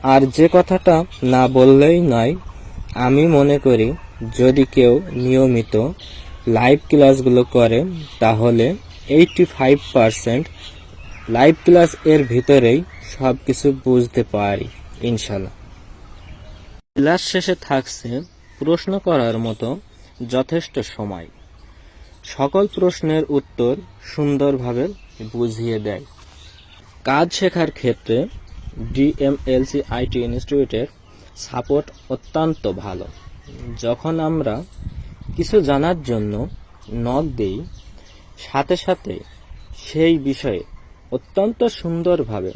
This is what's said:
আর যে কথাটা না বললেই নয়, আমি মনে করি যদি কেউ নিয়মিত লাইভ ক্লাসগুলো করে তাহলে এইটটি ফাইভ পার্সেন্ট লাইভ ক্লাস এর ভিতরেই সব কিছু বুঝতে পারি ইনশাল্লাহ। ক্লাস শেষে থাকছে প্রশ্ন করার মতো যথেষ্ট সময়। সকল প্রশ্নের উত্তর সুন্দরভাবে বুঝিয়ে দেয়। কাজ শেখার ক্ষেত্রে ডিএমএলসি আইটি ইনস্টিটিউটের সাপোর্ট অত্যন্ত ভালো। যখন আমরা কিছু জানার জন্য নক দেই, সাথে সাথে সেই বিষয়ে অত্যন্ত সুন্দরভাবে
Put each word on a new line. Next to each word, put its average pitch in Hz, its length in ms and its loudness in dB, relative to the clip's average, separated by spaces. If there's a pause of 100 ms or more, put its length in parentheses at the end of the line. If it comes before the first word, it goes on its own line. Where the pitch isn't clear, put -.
আর 135 200 6 (140)
যে 160 160 6
কথাটা 180 440 4 (280)
না 127 240 4
বললেই 135 500 6 (160)
নয়, 117 180 2 (720)
আমি 143 180 4 (120)
মনে 143 220 4
করি 120 300 2 (500)
যদি 131 260 4 (120)
কেউ 123 160 6 (320)
নিয়মিত 127 500 2 (840)
লাইভ 127 220 4 (120)
ক্লাসগুলো 135 520 6 (140)
করে 117 240 4 (420)
তাহলে 113 440 2 (500)
এইটটি 170 280 4
ফাইভ 139 320 2 (180)
পার্সেন্ট 120 500 0 (920)
লাইভ 147 180 6 (100)
ক্লাস 175 260 6 (140)
এর 156 160 4 (120)
ভিতরেই 127 460 4 (360)
সব 131 200 -2 (120)
কিছু 135 200 -2 (180)
বুঝতে 123 380 2 (120)
পারি 104 340 -4 (340)
ইনশাল্লাহ। 104 520 -6 (1400)
ক্লাস 156 260 2 (100)
শেষে 185 220 -2 (140)
থাকছে - 400 -6 (500)
প্রশ্ন 165 400 -2
করার 123 400 0
মতো 113 300 -6 (680)
যথেষ্ট 160 400 -4 (200)
সময়। 98 320 -10 (1000)
সকল 143 400 -2 (120)
প্রশ্নের 160 520 0
উত্তর 135 440 -2 (400)
সুন্দরভাবে 139 720 -2 (480)
বুঝিয়ে 117 540 -4
দেয়। 101 180 -8 (1000)
কাজ 143 220 2 (120)
শেখার 175 320 -2
ক্ষেত্রে 117 480 -2 (760)
ডিএমএলসি 139 840 0 (100)
আইটি 123 280 -4 (100)
ইনস্টিটিউটের 120 580 -4 (580)
সাপোর্ট 139 420 -4 (280)
অত্যন্ত 160 500 -6 (200)
ভালো। 92 220 -12 (800)
যখন 120 300 -4 (140)
আমরা 156 260 -4 (840)
কিছু 170 240 -2
জানার 151 420 0
জন্য 110 300 -4 (720)
নক 135 180 -2 (160)
দেই, 98 160 -4 (920)
সাথে 143 300 -2
সাথে - 380 -6 (720)
সেই 165 320 2
বিষয়ে 131 440 -4 (480)
অত্যন্ত 196 500 -4 (200)
সুন্দরভাবে 160 760 -4